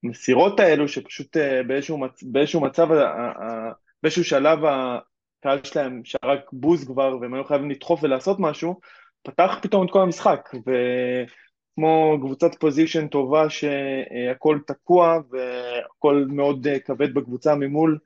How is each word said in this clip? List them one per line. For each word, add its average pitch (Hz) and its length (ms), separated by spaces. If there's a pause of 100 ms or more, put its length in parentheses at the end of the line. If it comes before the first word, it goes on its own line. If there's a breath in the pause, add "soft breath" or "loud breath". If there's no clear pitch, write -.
המסירות 143 560
האלו, 151 280
שפשוט, - 480
אה, 135 260
באיזשהו 139 360
מצ-, 131 240
באיזשהו 143 380
מצב, 151 320
ה-, 139 160
ה-, 107 360
ה-, 113 280 (300)
באיזשהו 160 220
שלב 151 400
הקהל 135 1000
שלהם 127 400
שרק 139 360 (120)
בוז 143 320
כבר, 131 360
והם 123 140
היו 135 100
חייבים 143 260
לדחוף 143 320
ולעשות 147 380
משהו, 165 400 (420 soft breath)
פתח 185 400
פתאום 196 240
את 180 40
כל 196 120
המשחק, 175 460 (1300 soft breath)
וכמו 156 440
קבוצת 135 340
פוזיישן 156 540
טובה 147 420
שהכל 139 1160
תקוע, 170 520 (120)
והכל 127 1000
מאוד, 143 380
אה, 143 140
כבד 135 340
בקבוצה 127 400
ממול 151 500